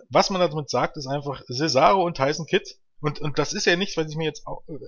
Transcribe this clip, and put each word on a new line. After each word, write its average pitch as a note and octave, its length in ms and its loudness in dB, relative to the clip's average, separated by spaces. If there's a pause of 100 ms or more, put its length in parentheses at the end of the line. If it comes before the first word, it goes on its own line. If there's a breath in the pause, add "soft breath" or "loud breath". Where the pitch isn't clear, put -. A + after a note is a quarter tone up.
was F#3+ 200 4
man F#3 120 0
damit D3+ 280 0
sagt, C#3 260 0
ist C3+ 120 -10
einfach, C#3 380 -6
Cesaro D#3+ 600 4
und F3 100 -2
Tyson D3+ 300 0
Kidd - 200 0 (380)
und, D3 160 -2
und D3+ 180 -2
das D3 140 0
ist - 140 -4
ja F3 100 6
nichts, G3 220 -2
was D#3 120 0
ich D3+ 60 -10
mir D#3+ 80 -4
jetzt D3+ 240 -6
au-, C3+ 220 -10
äh, D3 180 -12